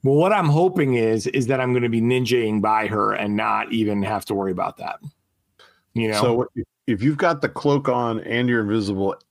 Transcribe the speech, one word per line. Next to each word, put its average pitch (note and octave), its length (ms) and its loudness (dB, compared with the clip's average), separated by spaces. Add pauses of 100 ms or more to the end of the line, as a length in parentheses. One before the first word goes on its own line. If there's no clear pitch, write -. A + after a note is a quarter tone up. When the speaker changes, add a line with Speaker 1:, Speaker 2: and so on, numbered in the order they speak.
Speaker 1:
Well, C3+ 120 4
what F3+ 180 4
I'm F3+ 160 2
hoping D#3 460 2
is, A2 320 0
is B2 200 -2
that C3 120 0
I'm B2+ 140 0
gonna A#2+ 160 0
be A2+ 120 0
ninjaing A#2 600 0
by G#2+ 260 2
her G#2 260 0
and G#2 220 -2
not G#2+ 360 -2
even G#2 320 0
have G2+ 220 -4
to G#2+ 100 -4
worry F#2+ 160 -2
about F2+ 260 -6
that. - 220 -10 (960)
You A2+ 160 0
know? G#2+ 120 0
Speaker 2:
So A#2+ 120 2
what B2 200 0
you, A#2 100 -8 (240)
if G#2 140 0
you've C#3+ 160 2
got E3 240 0
the - 80 -2
cloak C#3 400 0
on A#2+ 320 -2
and A#2+ 260 -2
you're A#2+ 140 2
invisible G2+ 540 0 (160)